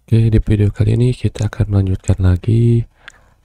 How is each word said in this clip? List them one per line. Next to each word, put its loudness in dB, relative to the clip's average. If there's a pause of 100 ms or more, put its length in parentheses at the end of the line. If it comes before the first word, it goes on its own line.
Oke, 2
di 2
video 0
kali -2
ini 0
kita -4
akan -4
melanjutkan -2
lagi, 0 (600)